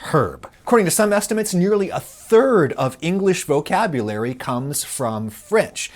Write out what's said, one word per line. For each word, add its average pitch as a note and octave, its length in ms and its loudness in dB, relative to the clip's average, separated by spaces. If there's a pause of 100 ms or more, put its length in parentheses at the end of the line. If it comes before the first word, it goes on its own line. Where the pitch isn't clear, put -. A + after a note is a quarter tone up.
herb. F#2+ 440 -2 (120)
According A3+ 240 2
to E3 60 0
some G#3 220 2
estimates, G#3+ 400 -2
nearly F#3+ 360 2
a - 100 -6
third A3+ 720 2
of C3 280 -2
English F#3 440 0
vocabulary C#3 880 0
comes C3+ 500 -6
from A2 460 -6
French - 680 -4